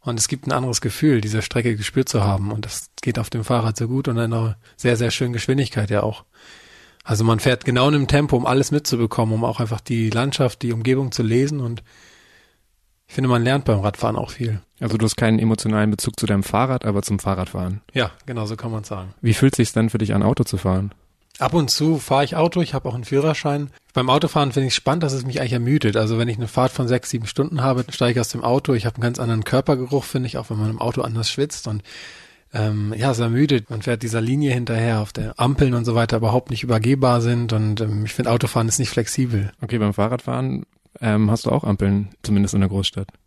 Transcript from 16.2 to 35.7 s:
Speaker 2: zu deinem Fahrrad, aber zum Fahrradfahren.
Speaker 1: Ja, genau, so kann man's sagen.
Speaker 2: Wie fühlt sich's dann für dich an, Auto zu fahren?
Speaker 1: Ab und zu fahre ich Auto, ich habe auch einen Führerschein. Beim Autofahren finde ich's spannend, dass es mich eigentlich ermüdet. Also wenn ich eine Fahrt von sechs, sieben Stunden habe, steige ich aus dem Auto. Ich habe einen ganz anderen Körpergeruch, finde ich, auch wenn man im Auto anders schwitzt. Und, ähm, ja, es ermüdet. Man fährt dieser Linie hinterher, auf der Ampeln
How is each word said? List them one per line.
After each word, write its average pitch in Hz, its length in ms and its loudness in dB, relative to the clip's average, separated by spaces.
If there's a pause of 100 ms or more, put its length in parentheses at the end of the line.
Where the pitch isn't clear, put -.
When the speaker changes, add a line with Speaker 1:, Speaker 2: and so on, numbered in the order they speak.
Speaker 2:
zu 113 60 -2
deinem 101 180 2
Fahrrad, 127 400 0
aber 101 180 0
zum 98 160 -2
Fahrradfahren. 92 640 -4 (120)
Speaker 1:
Ja, 117 200 -2 (140)
genau, 117 200 -6
so 107 80 -6
kann 113 160 -8
man's 110 160 -8
sagen. 95 260 -10 (100)
Speaker 2:
Wie 113 120 4
fühlt 135 220 4
sich's 113 160 2
dann 110 180 2
für 113 80 -2
dich 104 160 0
an, 101 80 2
Auto 117 220 2
zu - 120 -6
fahren? 95 360 0 (460)
Speaker 1:
Ab 127 140 0
und 156 180 2
zu 156 280 2
fahre 139 260 2
ich 139 100 -6
Auto, 170 280 2
ich - 100 -2
habe 135 160 -4
auch 113 60 -6
einen 123 100 -6
Führerschein. 143 640 0 (240)
Beim 127 160 0
Autofahren 143 440 2
finde 135 160 2
ich's - 80 -2
spannend, 160 260 0
dass 147 100 -2
es 131 140 -4
mich 127 120 -4
eigentlich 123 140 -2
ermüdet. 123 420 2
Also 110 220 2
wenn 117 120 0
ich 110 100 -4
eine 117 100 -4
Fahrt 127 240 2
von 123 160 -2
sechs, 123 220 -2
sieben 113 160 -4
Stunden 143 360 -2
habe, 127 280 0
steige 123 220 0
ich 120 100 0
aus - 80 -4
dem 117 120 -8
Auto. 131 300 2
Ich 113 140 0
habe 113 100 -4
einen 117 60 -4
ganz 123 160 -2
anderen 113 260 -2
Körpergeruch, 131 600 0
finde 127 240 -4
ich, 127 100 -6
auch 113 100 -8
wenn 113 80 -4
man 107 140 0
im 113 100 -6
Auto 120 220 -2
anders 113 280 -4
schwitzt. - 380 -4
Und, 104 140 -6 (720)
ähm, 107 420 0
ja, 123 140 0
es 117 80 0
ermüdet. 120 500 2
Man 107 140 -8
fährt 117 200 -2
dieser 117 200 -2
Linie 135 320 0
hinterher, 117 460 0
auf 104 120 -6
der 110 260 -8
Ampeln 131 360 4